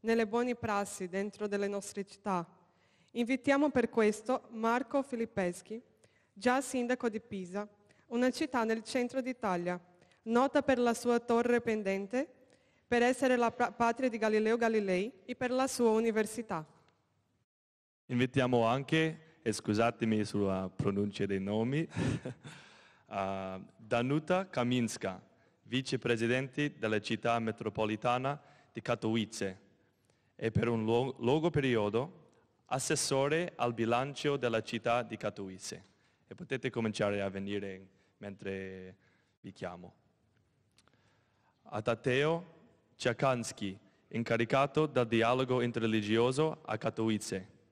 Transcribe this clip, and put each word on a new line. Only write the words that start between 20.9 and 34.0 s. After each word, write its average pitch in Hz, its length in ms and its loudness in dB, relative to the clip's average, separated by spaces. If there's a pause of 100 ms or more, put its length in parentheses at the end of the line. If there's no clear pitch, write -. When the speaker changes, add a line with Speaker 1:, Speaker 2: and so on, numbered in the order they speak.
Speaker 2:
dei 98 140 -2
nomi, 113 480 -2
<laughs> - 1200 -8
a 95 520 -6 (160)
Danuta 143 720 -2
Kaminska, 120 720 -2 (440)
vicepresidente 127 1120 -2
della 107 240 0
città 117 380 -2
metropolitana 110 1000 -2 (320)
di 113 100 -10
Katowice, 110 800 -2 (760)
e 113 160 -4
per 117 160 2
un 117 160 0
luo-, 117 340 2
lungo 156 320 2
periodo 123 800 0 (440)
assessore 143 840 0
al 120 180 0
bilancio 131 640 0